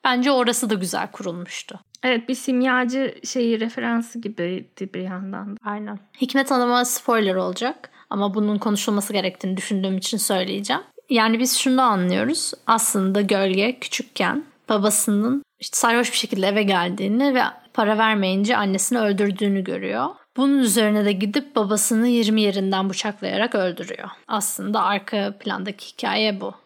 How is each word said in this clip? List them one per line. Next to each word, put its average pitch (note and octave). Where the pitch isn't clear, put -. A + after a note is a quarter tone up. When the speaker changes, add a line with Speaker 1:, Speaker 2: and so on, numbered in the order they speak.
Speaker 1:
Bence B3+
orası A#3+
da G#3+
güzel F#3+
kurulmuştu. F3+
Speaker 2:
Evet, A#3+
bir C4
simyacı B3+
şeyi, A#3
referansı A#3
gibiydi F#3+
bir F#3
yandan. F#3+
Speaker 1:
Aynen. G#3
Hikmet C4+
Hanım'a B3
spoiler G#3+
olacak F#3
ama G3+
bunun G#3
konuşulması G3+
gerektiğini F#3
düşündüğüm F#3+
için G3
söyleyeceğim. G3+
Yani A3+
biz B3
şunu C4
anlıyoruz. G#3
Aslında G3+
gölge G3
küçükken -
babasının G#3+
işte -
sarhoş A#3
bir -
şekilde G3
eve G#3
geldiğini G3
ve B3
para G#3+
vermeyince G#3
annesini G3+
öldürdüğünü G3+
görüyor. G3
Bunun C#4
üzerine G#3+
de G#3
gidip G#3
babasını G#3+
yirmi A3
yerinden F#3+
bıçaklayarak G3+
öldürüyor. F#3
Aslında G3+
arka G3+
plandaki G3
hikaye G#3
bu. G3